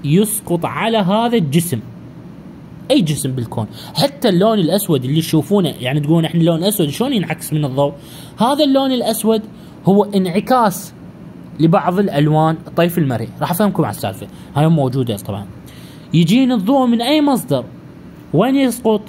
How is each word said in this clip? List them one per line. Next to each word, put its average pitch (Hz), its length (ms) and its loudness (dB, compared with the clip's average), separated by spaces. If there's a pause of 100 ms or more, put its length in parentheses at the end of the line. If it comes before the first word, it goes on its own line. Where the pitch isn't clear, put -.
يسقط 175 600 0
على 180 320 -2
هذا 220 400 2
الجسم، 147 420 0 (1120)
أي 277 100 4
جسم 143 300 -2
بالكون. 117 360 -4 (280)
حتى 277 340 0
اللون 202 300 2
الأسود 160 460 0
اللي 147 160 0
تشوفونه، 160 480 0
يعني 123 300 -4
تقولون 160 260 2
إحنا 165 140 -2
اللون 165 180 4
الأسود 180 320 0
شلون 254 240 -2
ينعكس 160 400 -4
من 151 120 0
الضوء؟ 143 280 0 (440)
هذا 277 260 2
اللون 269 280 2
الأسود 220 500 0 (440)
هو 196 180 6
انعكاس 202 880 0 (680)
لبعض 170 400 4
الألوان 156 580 2 (180)
طيف 170 220 2
المرئي. 127 320 0 (120)
راح 147 100 -2
أفهمكم 170 340 2
على 104 100 -6
السالفة، 98 320 -8 (280)
هاي 147 120 4
موجودة 131 500 0
طبعًا. 101 280 -8 (680)
يجينا 233 420 4
الضوء 254 320 2
من 233 140 2
أي 294 200 2
مصدر، 180 420 0 (680)
وين 233 220 4
يسقط؟ 233 540 2